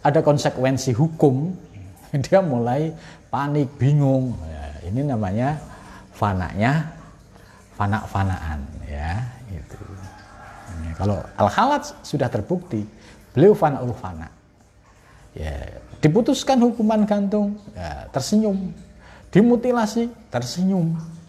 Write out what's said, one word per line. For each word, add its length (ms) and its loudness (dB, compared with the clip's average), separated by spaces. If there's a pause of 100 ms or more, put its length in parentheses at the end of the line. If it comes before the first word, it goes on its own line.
ada 240 4
konsekuensi 680 2
hukum, 580 2 (300)
<laughs> 420 -6
dia 160 6
mulai 500 0 (380)
panik, 480 0
bingung. 560 2 (160)
Ya, 160 -12 (240)
ini 160 -2
namanya 560 -2 (540)
fananya, 760 0 (880)
fana-fanaan, 880 -2 (240)
ya, 320 -4 (320)
gitu. 260 -14 (1000)
Ya, 160 -6
kalau 200 0 (200)
al-halat 640 2
sudah 260 -2
terbukti, 560 -4 (540)
beliau 160 8
fanaul 400 0
fana. 340 -10 (1040)
Ya, 480 -8 (240)
diputuskan 560 4
hukuman 480 4
gantung, 480 0 (220)
ya, 340 -10
tersenyum. 640 0 (580)
Dimutilasi, 800 4 (160)
tersenyum. 720 0 (300)